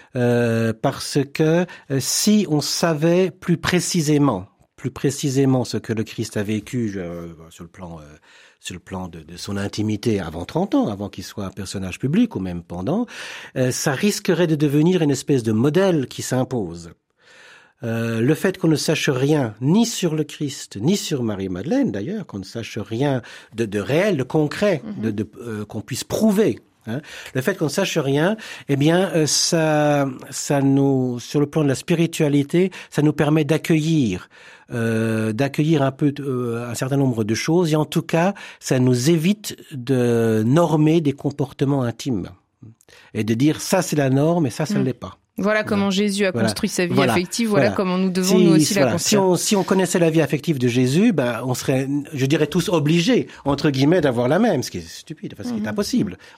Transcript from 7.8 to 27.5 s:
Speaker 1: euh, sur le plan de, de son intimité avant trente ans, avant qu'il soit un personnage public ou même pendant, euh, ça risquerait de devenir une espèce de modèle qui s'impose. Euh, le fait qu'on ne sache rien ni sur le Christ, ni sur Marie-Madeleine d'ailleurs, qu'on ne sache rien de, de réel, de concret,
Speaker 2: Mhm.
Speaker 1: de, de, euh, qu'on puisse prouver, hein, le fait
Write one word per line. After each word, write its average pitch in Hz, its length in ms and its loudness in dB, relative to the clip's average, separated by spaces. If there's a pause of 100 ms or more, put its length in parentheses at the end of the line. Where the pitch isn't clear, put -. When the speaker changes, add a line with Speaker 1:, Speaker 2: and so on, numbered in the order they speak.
Speaker 1:
euh, 76 60 -18 (560)
sur - 140 -14
le 87 60 -14
plan 92 280 -10
de, 82 140 -16
de 82 140 -18
son 101 200 -8
intimité 104 640 -2
avant 85 240 -8
trente 196 320 -2
ans, 254 100 2
avant 101 220 -6
qu'il 92 160 -12
soit 101 220 -10
un 92 40 -8
personnage 95 480 -10
public 202 380 0
ou - 20 -4
même 90 240 -6
pendant, 131 440 -4 (500)
euh, 131 160 0
ça - 180 -2
risquerait 175 560 0
de 160 80 2
devenir 151 480 4
une 147 80 2
espèce 135 320 0
de 113 80 0
modèle 147 560 2
qui - 160 -12
s'impose. 92 680 -4 (920)
Euh, 113 380 -2
le 131 140 4
fait 185 240 -2
qu'on 165 100 0
ne 156 80 4
sache 147 320 0
rien 135 540 0
ni 185 240 4
sur 175 280 -2
le 156 100 -2
Christ, - 560 -10
ni 185 180 2
sur 135 240 -4
Marie-Madeleine 110 680 -2
d'ailleurs, 135 360 -8
qu'on - 140 -12
ne 95 40 -10
sache - 320 -12
rien 120 460 -2 (320)
de, 113 100 -2
de 104 160 -4
réel, 165 380 0
de 123 40 -2
concret, 156 600 0
Speaker 2:
Mhm. 104 180 -8
Speaker 1:
de, 110 80 0
de, 104 180 -4 (120)
euh, 107 240 -8
qu'on 107 160 -10
puisse - 240 -10
prouver, 202 540 2 (280)
hein, 120 140 -6 (320)
le 131 80 -2
fait 190 160 0